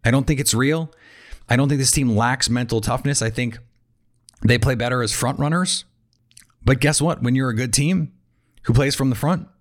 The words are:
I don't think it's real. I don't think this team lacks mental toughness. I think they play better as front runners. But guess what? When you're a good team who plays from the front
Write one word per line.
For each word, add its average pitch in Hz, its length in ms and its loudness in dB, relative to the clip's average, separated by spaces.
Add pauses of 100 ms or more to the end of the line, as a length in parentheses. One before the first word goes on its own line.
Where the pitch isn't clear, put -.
I 117 80 2
don't 135 160 2
think 143 140 0
it's - 120 0
real. 151 380 0 (560)
I 120 80 2
don't 139 140 2
think 143 100 0
this 131 120 0
team 120 260 2
lacks 123 320 0
mental 120 320 -2
toughness. 123 400 -2
I 113 80 -2
think 117 280 -4 (840)
they 120 140 4
play 127 180 0
better 120 260 -2
as 113 120 -2
front - 260 -4
runners. 170 460 -2 (760)
But 131 200 2
guess 151 200 2
what? 156 220 0
When 120 120 2
you're 131 140 0
a 113 60 -4
good 120 160 -2
team 151 400 0 (520)
who 120 100 0
plays 135 220 2
from 135 140 0
the 123 60 0
front 143 320 -2 (140)